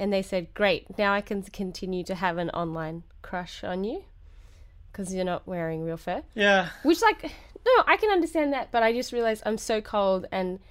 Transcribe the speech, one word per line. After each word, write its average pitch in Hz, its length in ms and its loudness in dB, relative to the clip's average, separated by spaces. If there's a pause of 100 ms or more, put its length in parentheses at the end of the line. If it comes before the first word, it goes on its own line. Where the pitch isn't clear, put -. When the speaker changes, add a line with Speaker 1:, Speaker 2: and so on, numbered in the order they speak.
Speaker 1:
And 202 120 0
they 196 100 2
said, 185 300 -4
"Great, - 460 0
now 202 160 2
I 202 60 0
can 202 220 -4
continue 185 600 -6
to 185 140 -6
have 175 220 0
an 170 120 -2
online 165 540 -6 (180)
crush - 400 -10
on 185 220 -4
you 302 180 -6 (920)
'cause 190 220 -8
you're 185 100 -2
not 175 220 -4
wearing 165 380 -4
real 165 120 -4
fur." 185 280 -6 (100)
Speaker 2:
Yeah. 196 360 4 (120)
Speaker 1:
Which, 330 200 4
like, 440 200 4
no, - 640 2
I 339 100 6
can 427 140 2
understand 320 420 2
that, 262 200 -4
but 233 100 2
I 226 100 6
just 247 200 -4
realized 233 340 0
I'm 220 120 0
so 220 220 -2
cold 196 520 0
and 185 260 -2 (120)